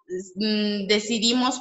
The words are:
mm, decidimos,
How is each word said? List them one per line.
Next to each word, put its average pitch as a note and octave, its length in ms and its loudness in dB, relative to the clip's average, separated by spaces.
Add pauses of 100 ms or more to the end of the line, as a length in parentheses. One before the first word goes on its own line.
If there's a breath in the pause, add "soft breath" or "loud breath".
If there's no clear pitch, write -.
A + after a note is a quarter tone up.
(360)
mm, G#3 500 0
decidimos, A#3 760 2